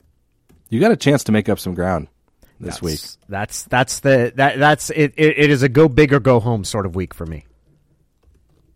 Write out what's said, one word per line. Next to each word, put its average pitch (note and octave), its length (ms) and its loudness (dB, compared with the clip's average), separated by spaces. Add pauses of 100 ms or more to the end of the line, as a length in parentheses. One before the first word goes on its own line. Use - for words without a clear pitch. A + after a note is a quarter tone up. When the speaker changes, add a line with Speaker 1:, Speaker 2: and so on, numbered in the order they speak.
(680)
Speaker 1:
You A2+ 100 -2
got G#3+ 120 4
a G3+ 60 2
chance C#3 280 0
to A2 60 -2
make G#2+ 180 0
up G2+ 100 -2
some F#2 140 -8
ground F2 340 -4 (520)
this E2 160 -12
Speaker 2:
That's, - 60 -14
Speaker 1:
week. D#2 180 -6 (280)
Speaker 2:
that's, G2+ 360 -10
that's - 360 -2
the, B2+ 360 2
that, C3+ 220 0
that's D3 320 0
it, D3+ 280 0
it, D#3 200 2
it D3 120 4
is C3+ 140 2
a C#3 60 2
go D3 200 4
big C3+ 240 4
or C#3 60 4
go A#2+ 200 4
home A2 240 -2
sort G2 220 -4
of F2 100 -6
week F#2 180 -6
for E2+ 120 -12
me. D#2+ 200 -12 (1300)